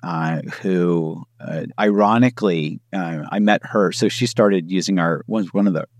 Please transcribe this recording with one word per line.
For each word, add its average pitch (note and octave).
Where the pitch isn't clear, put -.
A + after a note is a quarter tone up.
uh, E2
who, F2
uh, D#2+
ironically, G#2
uh, E2
I G2+
met G#2
her. G2
So G#2+
she A#2+
started G2+
using F#2
our, E2
was G#2
one G2+
of F#2+
the D#2